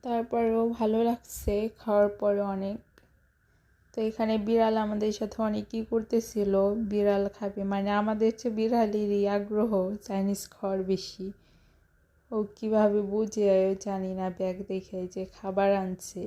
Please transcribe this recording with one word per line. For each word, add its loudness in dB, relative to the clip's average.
তারপরেও 0
ভালো 0
লাগছে -2
খাওয়ার 4
পরে 0
অনেক। -4
তো -10
এখানে 0
বিড়াল 4
আমাদের 0
সাথে -6
অনেক -2
কি -6
করতেছিল, -2
বিড়াল 2
খাবে, -8
মানে -2
আমাদের 2
চেয়ে -4
বিড়ালেরই 2
আগ্রহ 0
চাইনিজ -2
খাওয়ার -4
বেশি। -4
ও -2
কিভাবে 4
বুঝে 2
জানি -4
না, -4
ব্যাগ -4
দেখে -8
যে -8
খাবার 0
আনছে। -4